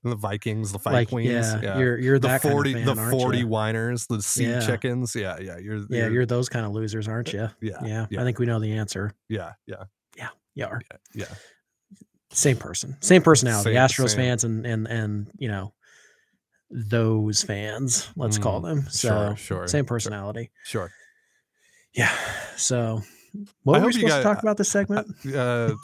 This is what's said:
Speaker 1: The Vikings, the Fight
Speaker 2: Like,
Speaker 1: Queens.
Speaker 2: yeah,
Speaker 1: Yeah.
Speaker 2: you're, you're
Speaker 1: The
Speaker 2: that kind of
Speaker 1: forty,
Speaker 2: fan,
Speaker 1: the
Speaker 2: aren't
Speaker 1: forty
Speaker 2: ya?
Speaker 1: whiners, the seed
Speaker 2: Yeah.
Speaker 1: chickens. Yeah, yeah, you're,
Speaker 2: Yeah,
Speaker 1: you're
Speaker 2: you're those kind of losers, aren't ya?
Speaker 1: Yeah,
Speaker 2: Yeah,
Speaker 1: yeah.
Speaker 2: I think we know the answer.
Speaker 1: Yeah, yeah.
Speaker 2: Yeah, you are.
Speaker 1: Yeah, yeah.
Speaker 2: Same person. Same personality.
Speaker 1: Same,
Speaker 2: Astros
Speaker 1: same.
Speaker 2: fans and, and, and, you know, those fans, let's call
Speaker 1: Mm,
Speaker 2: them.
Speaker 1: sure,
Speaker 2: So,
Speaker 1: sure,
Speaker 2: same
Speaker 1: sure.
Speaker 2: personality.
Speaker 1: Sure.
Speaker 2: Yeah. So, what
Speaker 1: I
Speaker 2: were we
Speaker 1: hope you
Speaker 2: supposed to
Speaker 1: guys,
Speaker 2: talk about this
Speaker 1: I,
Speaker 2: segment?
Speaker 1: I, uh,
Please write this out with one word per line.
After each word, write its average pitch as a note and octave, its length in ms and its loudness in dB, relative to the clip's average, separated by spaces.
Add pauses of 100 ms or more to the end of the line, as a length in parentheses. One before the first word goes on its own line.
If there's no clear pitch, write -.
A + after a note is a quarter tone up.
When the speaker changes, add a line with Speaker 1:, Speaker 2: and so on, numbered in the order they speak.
Speaker 1:
The A#2+ 120 0
Vikings, G#2 560 -4
the G2+ 60 -6
Fight - 140 -2
Speaker 2:
Like, A#2+ 160 4
Speaker 1:
Queens. A#2+ 220 0
Speaker 2:
yeah, A2+ 320 0
Speaker 1:
Yeah. G#2+ 160 -2
Speaker 2:
you're, B2 200 2
you're C3 200 4
Speaker 1:
The B2+ 100 4
Speaker 2:
that C3 140 2
kind C#3+ 100 2
of C#3+ 40 4
Speaker 1:
forty, C#3+ 180 2
Speaker 2:
fan, A#2 100 -2
Speaker 1:
the C3+ 100 4
Speaker 2:
aren't A2 160 -2
Speaker 1:
forty B2 280 2
Speaker 2:
ya? A#2+ 80 2
Speaker 1:
whiners, A2+ 600 0
the A2 140 -2
seed A#2+ 280 0
Speaker 2:
Yeah. A#2+ 120 0
Speaker 1:
chickens. A#2+ 560 -2
Yeah, F#2 240 -4
yeah, F2+ 160 -12
you're, G#2+ 220 -8
Speaker 2:
Yeah, G#2 100 -8
Speaker 1:
you're A#2 240 0
Speaker 2:
you're B2 140 2
those B2 240 -2
kind A2+ 160 -4
of G2+ 60 -4
losers, G#2+ 360 -4
aren't A#2 240 -4
ya? A2+ 160 -4 (140)
Speaker 1:
Yeah, G#2 200 -6
Speaker 2:
Yeah, A2 280 -4
Speaker 1:
yeah. G2+ 100 -4
Speaker 2:
I B2 40 -2
think B2 140 -2
we B2 60 0
know A#2 160 0
the G#2+ 140 -2
answer. G#2 400 -4 (160)
Speaker 1:
Yeah, F#2 220 -6 (140)
yeah. G2 180 -14 (300)
Speaker 2:
Yeah, A#2 140 -12 (260)
you B2+ 120 -8
are. A#2+ 240 -8
Speaker 1:
Yeah, - 60 -20 (180)
yeah. G2+ 200 -10 (960)
Speaker 2:
Same C3 280 4
person. - 420 -8
Same F3 220 6
personality. A#2+ 480 6
Speaker 1:
Same, A#2 80 4
Speaker 2:
Astros C3 320 6
Speaker 1:
same. G#2 80 2
Speaker 2:
fans B2 260 2
and, A2+ 220 -2
and, A2 220 -2
and, G#2+ 500 -4
you B2+ 100 -4
know, G2 240 -4 (1000)
those A2 720 0
fans, A2 760 -4
let's A2+ 220 -2
call G#2 220 0
Speaker 1:
Mm, - 40 -10
Speaker 2:
them. D#3 180 -2
Speaker 1:
sure, - 80 -6
Speaker 2:
So, G#2 460 0
Speaker 1:
sure, F2+ 320 -6
Speaker 2:
same C#3+ 160 0
Speaker 1:
sure. - 40 -6
Speaker 2:
personality. G#2+ 640 -6 (140)
Speaker 1:
Sure. F#2 260 -6 (1040)
Speaker 2:
Yeah. - 200 2 (420)
So, A2+ 440 0 (600)
what C#3+ 140 6
Speaker 1:
I - 40 8
Speaker 2:
were G#3+ 60 4
we B3 60 4
Speaker 1:
hope - 20 0
you A#3 60 0
Speaker 2:
supposed D#3 120 4 (100)
to - 20 0
Speaker 1:
guys, G#3 100 4
Speaker 2:
talk - 80 -4
about G#3+ 160 2
this G3 160 0
Speaker 1:
I, G3+ 60 4
Speaker 2:
segment? G3+ 260 -2 (200)
Speaker 1:
I, C3+ 100 -4
uh, A#2+ 480 2